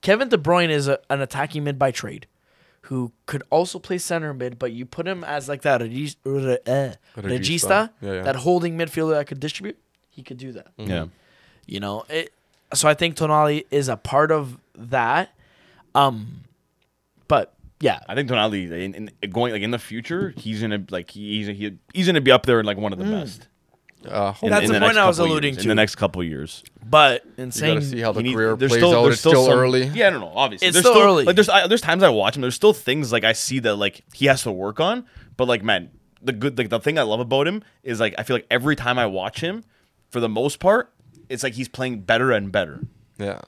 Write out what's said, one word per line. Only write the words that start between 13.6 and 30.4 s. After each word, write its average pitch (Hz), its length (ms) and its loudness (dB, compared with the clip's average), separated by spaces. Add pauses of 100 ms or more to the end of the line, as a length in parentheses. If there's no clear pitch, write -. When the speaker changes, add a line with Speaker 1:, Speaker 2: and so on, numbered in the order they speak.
Speaker 1:
is 139 180 0
a 113 80 -4
part 151 340 0
of 139 260 -2 (180)
that. 123 560 -2 (600)
Um, 117 480 0 (840)
but 127 260 0 (280)
yeah. 117 260 0
Speaker 3:
I 95 80 -8
think 135 140 -2
Tonali 104 420 0
in, 92 380 -10 (120)
in 101 100 -8
going, 117 220 -2
like, 104 80 -4
in 110 100 -4
the 120 80 -4
future, 165 580 -8
he's 110 240 -8
gonna, 104 280 -4
like, 90 220 -10
he, 104 320 -8
he's, 101 40 -8 (100)
he, 101 200 -8 (160)
he's 180 140 0
gonna 170 140 2
be 131 100 6
up 123 140 6
there, 117 180 4
like, 104 140 -2
one 104 160 -4
of 90 60 -10
the - 60 -6
Speaker 1:
Mm. 208 160 -2
Speaker 3:
best. 117 260 -14 (600)
Speaker 2:
Uh, 101 340 -4
Speaker 3:
In, - 80 -2
Speaker 1:
That's 104 140 2
Speaker 3:
in 104 80 0
Speaker 1:
the 151 80 2
Speaker 3:
the 202 60 4
Speaker 1:
point 226 100 4
Speaker 3:
next - 20 2
Speaker 1:
I 202 100 6
was 170 100 2
Speaker 3:
couple 165 160 2
Speaker 1:
alluding 147 220 -2
Speaker 3:
years. - 20 -12
Speaker 1:
to. 92 60 -6
Speaker 3:
In 110 40 0
the 110 80 2
next 107 200 2
couple 90 280 -2
years. 78 400 -8 (220)
Speaker 1:
But 135 400 6
in - 60 -20
Speaker 2:
You - 40 -20 (120)
gotta 123 40 -12
Speaker 1:
saying 156 300 -2
Speaker 2:
see 135 180 -6
how 113 140 0
the 107 80 -2
Speaker 3:
He 120 80 0
need-, 131 60 -2
Speaker 2:
career 110 200 0
Speaker 3:
there's 131 160 0
Speaker 2:
plays 117 100 4
Speaker 3:
still, 147 160 6
Speaker 2:
out. 117 60 6
Speaker 3:
there's 120 120 6
Speaker 2:
It's 110 40 -6
Speaker 3:
still 160 140 4
Speaker 2:
still 131 140 8
Speaker 3:
some 123 120 6
Speaker 2:
early. 127 280 4
Speaker 3:
Yeah, 196 240 4
no, 147 100 -4
no, 85 120 -10
obviously. 127 360 0